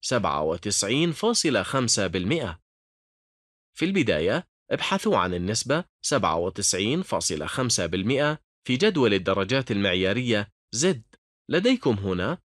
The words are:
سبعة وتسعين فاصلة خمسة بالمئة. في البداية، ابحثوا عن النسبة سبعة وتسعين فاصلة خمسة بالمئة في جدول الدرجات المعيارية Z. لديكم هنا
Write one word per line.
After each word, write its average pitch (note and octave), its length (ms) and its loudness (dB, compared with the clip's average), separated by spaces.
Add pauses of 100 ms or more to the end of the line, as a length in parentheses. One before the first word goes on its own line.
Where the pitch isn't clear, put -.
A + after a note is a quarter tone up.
سبعة E2+ 360 0
وتسعين G2+ 680 0
فاصلة D#3 520 0
خمسة A#2 440 0
بالمئة. F#2 520 -2 (1160)
في D#3 80 0
البداية، A#2+ 640 0 (240)
ابحثوا G3 460 0
عن F2+ 160 2
النسبة A2+ 500 -2 (220)
سبعة G2 300 2
وتسعين F#2+ 680 0
فاصلة E2 440 -4
خمسة A#2+ 400 -2
بالمئة C3 540 0 (280)
في B2+ 100 2
جدول D3+ 360 4
الدرجات G2 580 0
المعيارية G2+ 800 0 (240)
Z. C#3 120 2 (640)
لديكم F#3+ 440 2
هنا G2 440 -2 (140)